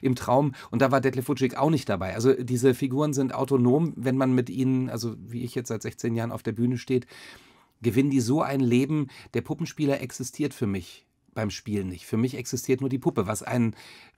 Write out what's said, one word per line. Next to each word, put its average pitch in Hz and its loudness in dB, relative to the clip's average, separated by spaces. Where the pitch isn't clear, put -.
im 131 2
Traum 139 2
und 120 0
da 135 6
war 135 4
Detlef 123 0
Wutschig 131 0
auch 143 4
nicht 151 0
dabei. 92 -2
Also 123 4
diese 127 2
Figuren 143 -2
sind 135 -2
autonom, 135 4
wenn 127 0
man 131 2
mit 127 2
ihnen, 131 0
also 117 -6
wie 117 -10
ich 120 -8
jetzt 120 -6
seit 110 -6
sechzehn 117 -4
Jahren 113 -2
auf 117 -8
der 113 -2
Bühne 120 0
steht, 127 -2
gewinnen 123 2
die 135 2
so 131 2
ein 139 0
Leben. 135 2
Der 120 -2
Puppenspieler 151 -2
existiert 131 -6
für 110 -2
mich 98 -6
beim 107 -2
Spielen 101 -4
nicht. 90 -12
Für 110 -2
mich 123 0
existiert 127 -2
nur 135 -2
die 135 -2
Puppe, 120 0
was 107 -4
ein, 117 -2